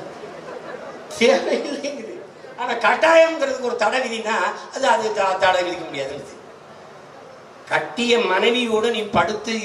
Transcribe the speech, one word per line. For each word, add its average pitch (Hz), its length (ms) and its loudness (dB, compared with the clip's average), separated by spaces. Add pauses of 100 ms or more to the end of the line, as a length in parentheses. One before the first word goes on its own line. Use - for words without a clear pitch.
(1200)
தேவையில்லைங்குது. 254 920 0 (460)
ஆனா 233 120 -4 (100)
கட்டாயம்ங்கிறதுக்கு 277 880 4
ஒரு 214 120 -4
தடை 240 200 2
விதினா 226 320 -4 (400)
அது, 175 100 -4 (100)
அது 160 200 0
த-, 196 300 2
தடை 180 180 4
விதிக்க 175 240 -4
முடியாதுங்குது. 147 480 -8 (1400)
கட்டிய 233 480 0 (140)
மனைவியோடு 233 640 2
நீ 214 40 -2 (160)
படுத்து 208 380 0 (100)